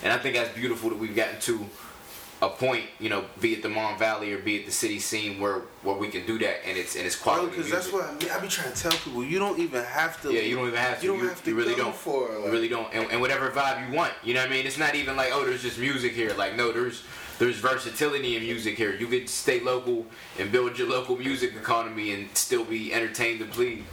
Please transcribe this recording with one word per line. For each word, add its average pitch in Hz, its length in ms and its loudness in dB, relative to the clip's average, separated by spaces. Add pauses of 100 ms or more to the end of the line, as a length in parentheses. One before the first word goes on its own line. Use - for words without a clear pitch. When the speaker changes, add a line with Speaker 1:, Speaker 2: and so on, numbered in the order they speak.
Speaker 1:
And 104 80 6
I 120 60 4
think 127 180 0
that's 110 200 0
beautiful 113 340 0
that 107 80 -4
we've 107 160 -4
gotten 104 260 2
to 110 260 0 (760)
a 98 80 2
point, 123 360 0 (160)
you 107 80 -2
know, 98 160 0 (160)
be 110 140 2
it - 100 -8
the 107 40 0
Mon 107 300 -2
Valley 107 340 2
or 98 60 -2
be 104 180 0
it 101 100 -6
the 98 40 -8
city 104 300 0
scene 101 400 -4
where, 98 220 0 (200)
where 98 140 0
we 104 120 -2
can 92 160 -4
do 110 140 0
that 98 300 0
and 92 100 -2
it's, 87 160 -4
and 87 100 -4
it's 90 160 -2
Speaker 2:
Bro, 110 120 4
Speaker 1:
quality 175 240 2
Speaker 2:
'cause 160 140 -2
that's 180 220 0
Speaker 1:
music. 165 280 -2
Speaker 2:
what 170 120 -2
I, - 60 -2
I - 20 -2
be 196 60 -6
trying - 260 -2
to - 80 -4
tell 170 120 2
people. 123 320 -2
You 165 160 2
don't 196 180 2
even 139 240 0
have 151 400 0
to. 143 100 0
Speaker 1:
Yeah, 113 100 4
you 113 120 2
don't 123 140 0
even 120 100 0
have 123 220 0
to. 175 60 0
Speaker 2:
You 190 80 4
don't 120 80 -2
Speaker 1:
You, 123 80 2
Speaker 2:
have - 120 -10
to - 80 0
Speaker 1:
you 110 60 2
really 117 180 4
Speaker 2:
go 123 100 2
Speaker 1:
don't. 120 120 -2
Speaker 2:
for 127 320 0
it, 110 80 -2
Speaker 1:
You 107 80 -4
Speaker 2:
like 101 80 2
Speaker 1:
really 113 160 4
don't. 113 260 -2
And, 110 160 0
and 117 100 2
whatever 131 300 2
vibe 131 400 0
you 135 60 0
want, 160 160 2 (100)
you 117 120 0
know 127 60 4
what 131 100 2
I - 20 2
mean? 131 140 2
It's 131 120 -4
not 147 160 4
even 135 220 0
like, 131 160 4
"Oh, 139 140 2
there's 127 160 0
just 113 160 -4
music 123 340 0
here." 110 220 0
Like, 98 220 0
no, 120 160 4
there's, 120 300 0 (360)
there's 120 180 4
versatility 127 800 2
in 113 60 -2
music 110 340 -2
here. 104 180 2
You 107 140 -2
could 123 220 2
stay 127 300 2
local 120 460 0 (320)
and 101 140 -2
build 123 260 4
your 127 100 2
local 127 280 2
music 127 400 0
economy 110 560 0
and 101 240 -6
still 117 280 2
be 110 300 -4
entertained 113 460 0
and 110 100 -6
pleased. 117 420 0